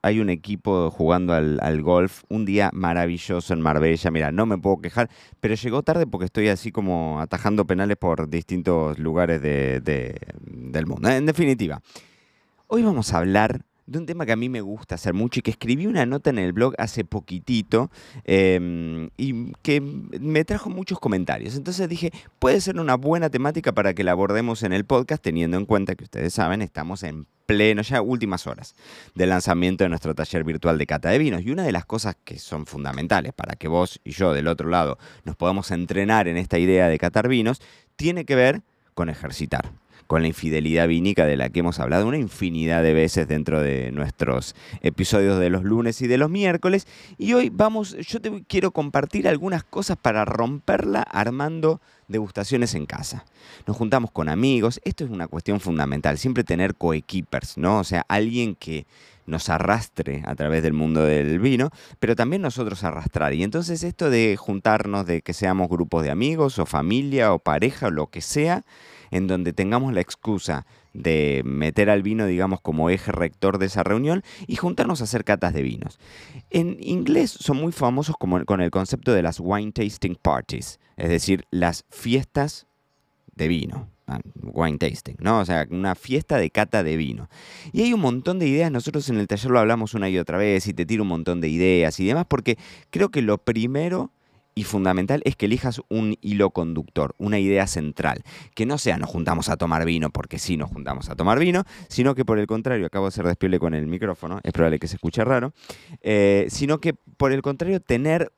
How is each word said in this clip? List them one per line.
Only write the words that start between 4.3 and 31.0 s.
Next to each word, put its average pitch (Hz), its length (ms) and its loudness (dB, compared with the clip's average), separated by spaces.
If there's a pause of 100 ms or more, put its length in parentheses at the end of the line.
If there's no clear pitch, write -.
no 101 120 2
me 104 140 0
puedo 87 220 0
quejar, 98 280 -2 (300)
pero 110 160 0
llegó 120 300 -4
tarde 160 240 2
porque 92 180 -4
estoy 107 220 2
así 98 240 -2
como 82 480 -2
atajando 104 440 0
penales 98 320 0
por 80 320 -2
distintos 82 680 -2
lugares 80 420 0
de, 69 400 0
de, 64 380 -4 (220)
del 65 460 -6
mundo. 90 240 -2
En 135 160 2
definitiva, 131 540 0 (880)
hoy 233 160 2
vamos 160 320 2
a 85 40 4
hablar 95 420 2 (260)
de 151 140 -8
un 165 60 -10
tema 165 200 -6
que 113 60 0
a 110 40 2
mí 120 120 -4
me 120 140 -6
gusta 98 340 -10
hacer 87 180 -4
mucho 120 240 0
y - 40 -4
que 110 100 -2
escribí 135 340 -2
una 220 200 0
nota 139 240 -2
en 120 80 0
el 90 140 0
blog 120 240 2
hace 110 280 -4
poquitito, 110 840 -2 (360)
em, 87 920 2
y 120 360 -4 (100)
que 147 180 2
me 143 640 -2
trajo - 260 -4
muchos 185 280 -6
comentarios. 82 560 -2
Entonces 180 340 -4
dije, 165 220 -4 (300)
"Puede 233 200 6
ser 175 200 -4
una 135 160 2
buena 160 340 2
temática 143 400 0
para 98 240 2
que 98 80 -2
la 92 80 4
abordemos 107 540 2
en 92 80 0
el 98 120 2
podcast", 127 380 0
teniendo 82 340 0
en 98 100 -2
cuenta 98 280 2
que - 80 -12
ustedes 73 320 -6
saben, 101 280 0
estamos 87 420 -8
en 76 240 -10 (180)
pleno, 104 360 4
ya 123 200 0
últimas 110 460 -2
horas, - 260 -14 (400)
del 90 140 4
lanzamiento 90 560 2
de 90 40 2
nuestro 78 280 -4
taller 80 260 -4
virtual 80 360 0
de 76 80 0
cata 76 240 -2